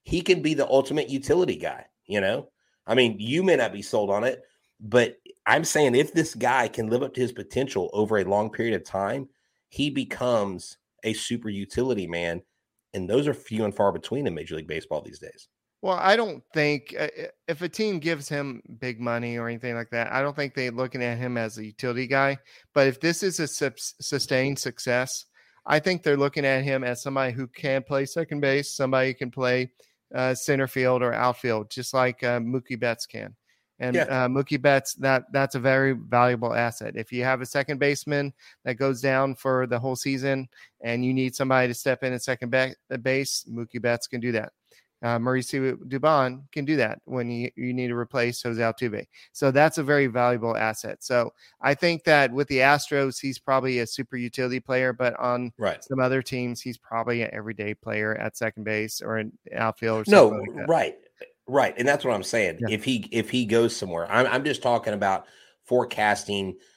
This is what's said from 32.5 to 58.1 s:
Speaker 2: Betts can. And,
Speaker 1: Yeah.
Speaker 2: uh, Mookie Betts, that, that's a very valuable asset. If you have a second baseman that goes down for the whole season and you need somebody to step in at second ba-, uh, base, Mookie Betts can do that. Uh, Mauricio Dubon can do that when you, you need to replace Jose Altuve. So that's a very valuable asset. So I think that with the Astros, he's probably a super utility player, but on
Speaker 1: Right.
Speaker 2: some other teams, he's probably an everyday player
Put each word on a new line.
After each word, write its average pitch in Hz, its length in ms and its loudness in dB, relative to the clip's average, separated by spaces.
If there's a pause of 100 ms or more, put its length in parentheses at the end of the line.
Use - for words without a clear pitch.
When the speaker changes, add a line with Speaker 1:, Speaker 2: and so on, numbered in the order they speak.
Speaker 2:
Betts 117 280 -2
can. 107 280 -14 (440)
And, 127 180 -2
Speaker 1:
Yeah. 160 80 4
Speaker 2:
uh, 127 240 2
Mookie 135 340 0
Betts, 139 320 4
that, 131 380 2
that's 139 240 0
a 127 40 -2
very 135 320 4
valuable 120 600 2
asset. 117 420 -2
If 110 160 -8
you 123 120 -2
have 131 160 2
a 127 60 -6
second 139 320 -2
baseman 143 540 0 (320)
that 127 100 -2
goes 131 260 0
down 135 340 2
for 127 320 0
the 120 140 0
whole 131 160 -2
season 135 520 -2 (320)
and 117 240 -2
you 131 100 2
need 131 200 0
somebody 131 340 2
to 120 60 -4
step 131 300 -2
in 127 80 -2
at 123 100 -6
second 123 280 -4
ba-, 131 240 2 (180)
uh, 131 60 -4
base, 131 520 -2
Mookie 117 320 -8
Betts 117 240 0
can 123 140 -8
do 123 120 -2
that. 110 200 -2 (500)
Uh, 120 160 0
Mauricio 127 560 0 (140)
Dubon 135 640 2
can 147 120 -6
do 151 120 2
that 110 300 0
when 123 220 -4
you, 120 280 -4
you 123 180 -4
need 127 140 -2
to 120 80 -4
replace 120 440 -2
Jose 117 220 -4
Altuve. 113 420 -2 (280)
So 139 180 2
that's 147 280 4
a 156 40 -2
very 143 240 4
valuable 117 500 0
asset. 110 460 -4
So 120 300 2 (280)
I 139 140 2
think 170 300 0
that 143 260 6
with 131 160 0
the 135 120 0
Astros, 139 640 4
he's 135 160 -6
probably 131 440 0
a 113 80 0
super - 280 -8
utility 123 440 -4
player, 127 320 0
but 123 260 -2
on 123 400 -2
Speaker 1:
Right. 95 240 -2
Speaker 2:
some 131 160 -4
other 131 240 2
teams, 123 380 -6
he's 120 180 -10
probably 117 440 -4
an 107 100 -4
everyday 107 420 -8
player 107 400 -4